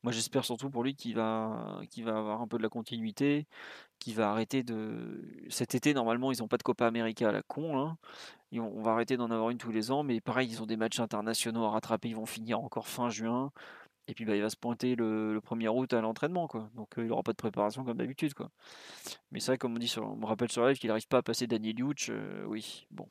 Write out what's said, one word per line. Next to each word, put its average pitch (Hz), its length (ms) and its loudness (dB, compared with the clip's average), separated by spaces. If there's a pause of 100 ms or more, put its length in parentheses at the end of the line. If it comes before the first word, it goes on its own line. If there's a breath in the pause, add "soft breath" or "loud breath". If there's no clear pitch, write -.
moi, 120 80 0
j'espère 117 340 0
surtout 127 260 -2
pour 120 120 -2
lui 135 120 0
qu'il 120 200 -6
va, 110 640 -2 (100)
qu'il 117 140 -10
va 110 120 0
avoir 107 240 -2
un 117 80 -4
peu 117 80 -2
de 113 60 0
la 110 80 2
continuité, 120 760 0 (520 loud breath)
qu'il 110 160 -8
va 107 160 4
arrêter 113 320 2
de, 113 600 -6 (280)
cet - 240 -2
été, 139 180 6
normalement, 123 400 4
ils 123 100 -2
ont 110 60 -4
pas 123 80 2
de - 60 0
Copa 123 240 4
América 113 420 4
à 104 40 6
la 104 100 2
con, 151 360 -2
hein. 160 200 0 (540 loud breath)
Ils 120 80 -2
vont, 110 140 -4
on 107 80 -6
va 113 100 4
arrêter 117 240 4
d'en 120 140 0
avoir 113 200 2
une 120 80 -2
tous 117 120 -6
les 110 200 2
ans, 143 120 4
mais 123 180 2
pareil, 123 300 0
ils 117 120 -6
ont 113 40 -6
des 110 100 -2
matchs 110 240 2
internationaux 113 640 0
à 107 60 4
rattraper, 110 380 0
ils 113 80 -4
vont 110 100 -4
finir 113 340 -2
encore - 280 -6
fin 123 220 0
juin. 117 420 0 (560 loud breath)
Et - 60 -6
puis, 117 100 -8
bah, 107 100 2
il 101 80 2
va 110 80 2
se - 60 -8
pointer 120 400 0
le, 110 360 2
le 110 80 0
premier 113 280 -2
août 120 240 2
à 120 80 4
l'entraînement, 151 480 0
quoi. 110 260 -6
Donc, 113 240 -10
euh, 117 60 0
il 113 80 0
aura 110 100 0
pas 113 100 0
de - 40 -2
préparation 107 480 0
comme 117 140 -2
d'habitude, 135 360 -2
quoi. - 160 -10 (800 loud breath)
Mais - 100 -6
c'est - 120 2
vrai, 131 60 2
comme 120 180 0
on - 20 0
dit 120 100 0
sur, 113 160 -2
on 107 120 -6
me 110 100 -4
rappelle 110 240 2
sur 120 160 4
live 135 120 6
qu'il 113 120 -2
arrive 110 160 2
pas 131 120 6
à 120 40 4
passer 117 240 0
Daniel 110 340 0
Huch, 139 300 -2
euh, 101 360 -6
oui, 107 440 -8
bon. 104 200 -14